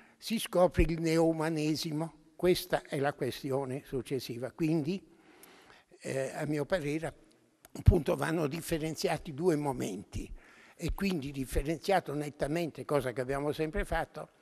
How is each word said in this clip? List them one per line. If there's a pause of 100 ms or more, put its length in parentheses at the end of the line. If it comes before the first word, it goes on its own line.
(180)
si
scopre
il
neoumanesimo. (120)
Questa
è
la
questione
successiva.
Quindi, (960)
eh,
a
mio
parere, (600)
appunto,
vanno
differenziati
due
momenti, (440)
e
quindi
differenziato
nettamente,
cosa
che
abbiamo
sempre
fatto, (120)